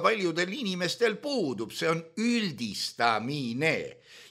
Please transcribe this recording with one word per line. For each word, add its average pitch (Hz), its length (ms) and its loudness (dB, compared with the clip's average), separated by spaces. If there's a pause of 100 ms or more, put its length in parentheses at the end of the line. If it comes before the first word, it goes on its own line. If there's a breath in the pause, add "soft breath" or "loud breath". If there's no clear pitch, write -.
paljudel 180 560 2
inimestel 185 580 0
puudub, 147 560 -2
see 165 160 0
on 165 140 0 (180)
üldistamine 127 1500 0 (560 loud breath)